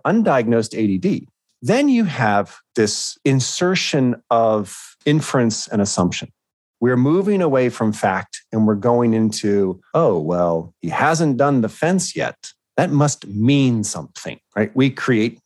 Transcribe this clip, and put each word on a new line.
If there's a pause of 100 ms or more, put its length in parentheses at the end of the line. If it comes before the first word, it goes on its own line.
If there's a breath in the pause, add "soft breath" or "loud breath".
undiagnosed
A
D
D, (340)
then
you
have (160)
this
insertion
of (100)
inference
and
assumption. (480)
We're
moving
away
from
fact (100)
and
we're
going
into, (140 soft breath)
"Oh,
well,
he
hasn't
done
the
fence
yet. (240)
That
must
mean
something," (160)
right?
We
create